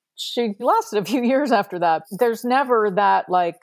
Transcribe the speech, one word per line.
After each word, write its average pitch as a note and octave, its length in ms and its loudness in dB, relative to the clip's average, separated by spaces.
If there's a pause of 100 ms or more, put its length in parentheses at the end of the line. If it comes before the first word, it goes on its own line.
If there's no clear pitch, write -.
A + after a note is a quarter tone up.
(160)
she A#3 440 -4
lasted C#4+ 400 0
a G3 60 -2
few A#3+ 180 -2
<laughs> A#3+ 80 2
years C4+ 200 0
after G3 280 -2
that. E3 320 0
There's A3+ 320 0
never A#3+ 480 2
that, G3 380 0
like, F3 340 0